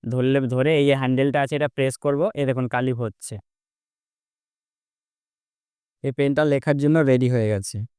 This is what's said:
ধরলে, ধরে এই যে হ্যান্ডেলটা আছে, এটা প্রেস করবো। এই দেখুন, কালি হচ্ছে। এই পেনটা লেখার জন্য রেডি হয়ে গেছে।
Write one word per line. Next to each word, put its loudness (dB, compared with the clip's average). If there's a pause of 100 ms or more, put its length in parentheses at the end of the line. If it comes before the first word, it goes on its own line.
(120)
ধরলে, 2
ধরে 0
এই 4
যে 4
হ্যান্ডেলটা 0
আছে, -4
এটা -2
প্রেস -2
করবো। 0
এই -2
দেখুন, -2
কালি -2
হচ্ছে। -8 (2750)
এই -2
পেনটা 0
লেখার 0
জন্য 4
রেডি 4
হয়ে 0
গেছে। -4 (220)